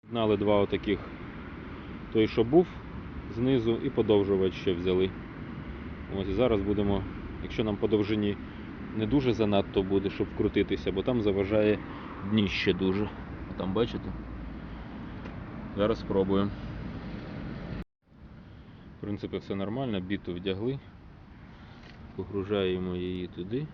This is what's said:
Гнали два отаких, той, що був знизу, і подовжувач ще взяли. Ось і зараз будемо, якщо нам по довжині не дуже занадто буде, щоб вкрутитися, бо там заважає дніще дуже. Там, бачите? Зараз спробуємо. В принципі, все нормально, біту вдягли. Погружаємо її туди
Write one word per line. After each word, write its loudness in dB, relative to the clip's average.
Гнали 4
два 6
отаких, 2
той, 6
що 2
був 8
знизу, 4
і -2
подовжувач 4
ще 0
взяли. 4
Ось 0
і -2
зараз 4
будемо, 2
якщо -2
нам 0
по 0
довжині 2
не 2
дуже 4
занадто 4
буде, 2
щоб -2
вкрутитися, 2
бо -2
там 2
заважає 4
дніще 4
дуже. 2
Там, -2
бачите? 0
Зараз 2
спробуємо. 2
В -12
принципі, -4
все -4
нормально, 0
біту -2
вдягли. -2
Погружаємо 0
її -4
туди -6